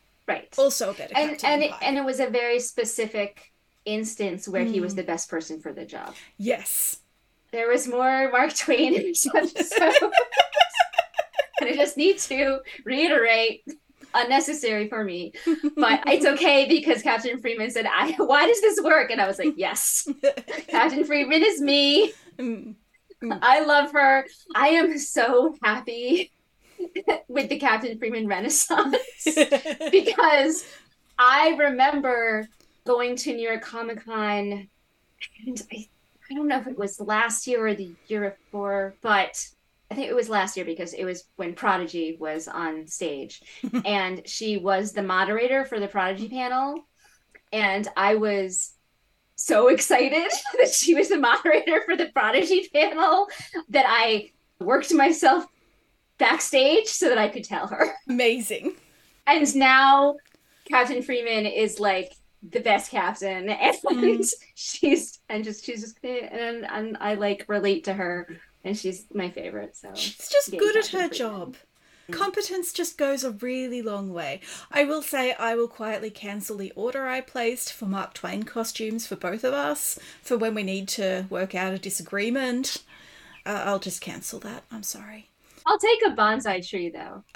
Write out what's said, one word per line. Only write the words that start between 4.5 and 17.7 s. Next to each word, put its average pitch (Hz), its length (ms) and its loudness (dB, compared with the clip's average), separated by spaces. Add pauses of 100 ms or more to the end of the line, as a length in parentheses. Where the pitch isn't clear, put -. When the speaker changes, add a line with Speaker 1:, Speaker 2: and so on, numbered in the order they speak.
Speaker 1:
he 220 160 0
was - 120 -4
Speaker 2:
Mm. 196 40 -6
Speaker 1:
the 185 80 -6
best 165 260 -6
person 160 320 -8
for 147 100 -12
the - 140 -14
job. - 280 -14 (220)
Speaker 2:
Yes. - 640 -4 (520)
Speaker 1:
There 233 180 -2
was 247 200 2
more 262 420 0
Mark 269 240 2
Twain 311 400 2
in - 100 0
this 339 300 0
episode. 370 840 2
<laughs> 494 60 6 (1400)
And 247 100 -2
I - 40 0
just 285 220 0
need 349 220 2
to 269 400 -2 (260)
reiterate, 233 800 2 (520)
unnecessary 240 720 0
for 220 160 -4
me. 180 280 -8 (440)
But 285 300 4
it's 294 200 4
Speaker 2:
<laughs> 285 80 4
Speaker 1:
okay 285 340 4
because 277 340 2
Captain 240 380 -2
Freeman 226 300 -4